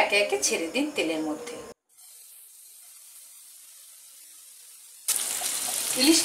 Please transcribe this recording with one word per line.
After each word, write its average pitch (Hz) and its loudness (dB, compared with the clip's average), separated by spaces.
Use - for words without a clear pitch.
একে 202 2
একে 392 2
ছেড়ে 180 2
দিন 285 2
তেলের 160 0
মধ্যে। 156 -6
ইলিশ 311 8